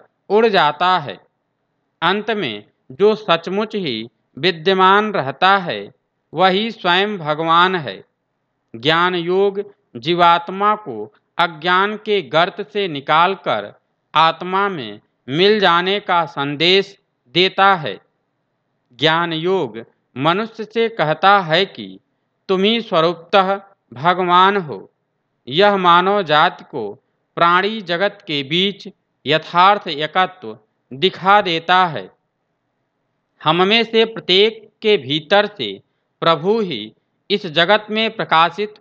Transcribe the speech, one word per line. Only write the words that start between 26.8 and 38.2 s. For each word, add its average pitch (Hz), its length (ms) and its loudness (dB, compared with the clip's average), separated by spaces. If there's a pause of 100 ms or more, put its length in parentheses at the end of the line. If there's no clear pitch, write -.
प्राणी 185 440 2
जगत 185 360 -4 (100)
के 147 160 -4
बीच 185 440 -4 (380)
यथार्थ 180 600 2
एकत्व 151 720 -4 (340)
दिखा 185 500 2
देता 180 440 0
है। 117 240 -8 (1300)
हम 170 260 2
में 226 160 2
से 226 220 0
प्रत्येक 214 640 0 (120)
के 208 160 2
भीतर 156 480 0
से 135 260 -8 (500)
प्रभु 165 380 0
ही 170 220 -6 (480)
इस 202 160 -2
जगत 175 440 0
में 220 260 -4
प्रकाशित 170 640 0